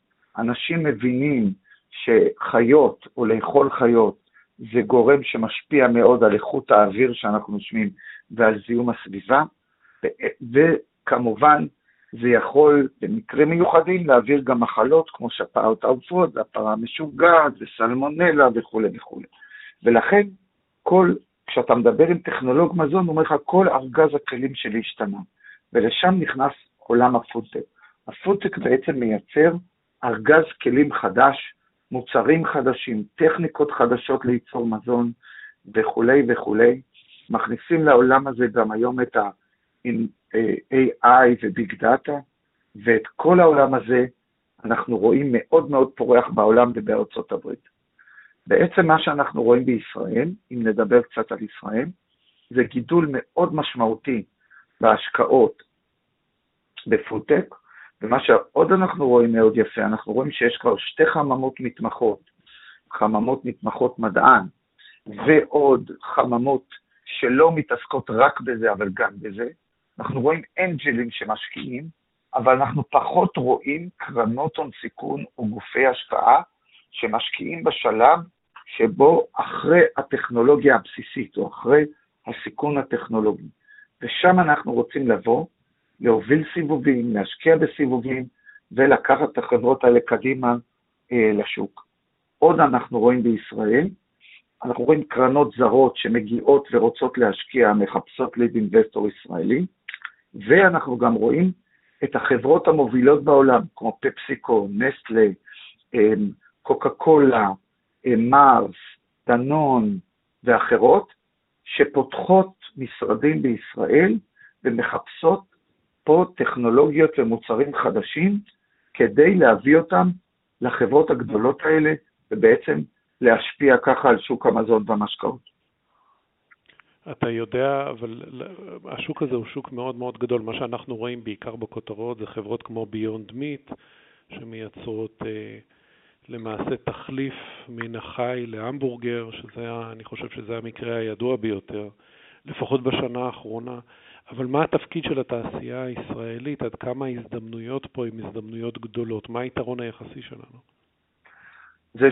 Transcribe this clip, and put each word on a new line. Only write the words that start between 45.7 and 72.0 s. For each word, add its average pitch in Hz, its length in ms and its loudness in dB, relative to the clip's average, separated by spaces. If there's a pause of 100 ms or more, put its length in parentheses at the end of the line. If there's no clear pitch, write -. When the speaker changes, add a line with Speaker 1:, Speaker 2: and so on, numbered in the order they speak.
Speaker 1:
מאוד 131 240 2
פורח 120 340 2
בעולם 110 460 4
ובארצות 107 560 -6
הברית. - 380 -10 (800)
בעצם 175 380 2
מה 156 140 4
שאנחנו 147 440 -4
רואים 120 220 4
בישראל, 120 640 -4 (220)
אם 117 160 -4
נדבר 113 340 2
קצת - 300 -8
על 104 100 -6
ישראל, 110 440 -8 (640)
זה 120 140 0
גידול 147 480 0
מאוד 147 440 -4
משמעותי 117 680 -4 (580)
בהשקעות 113 800 2 (1200)
בפודטק, - 680 -2 (460)
ומה 117 180 -2
שעוד 160 520 2
אנחנו 180 360 0
רואים 120 240 4
מאוד 110 260 4
יפה, 110 240 -2
אנחנו 104 320 -4
רואים 135 180 -4
שיש 120 260 -2
כבר - 200 0
שתי - 280 0
חממות 131 540 -4
מתמחות, 117 600 -4 (720)
חממות 110 540 -2
מתמחות - 540 -6
מדען, 110 440 4 (640)
ועוד 135 840 2 (100)
חממות 127 600 -2 (420)
שלא 139 500 2
מתעסקות 139 540 -6
רק 127 320 2
בזה, 113 300 -4
אבל 101 220 -4
גם 113 180 -4 (100)
בזה. 110 260 -10 (520)
אנחנו 117 220 -8
רואים 160 200 0 (180)
אנג'לים 135 520 -4
שמשקיעים, 120 720 -12 (500)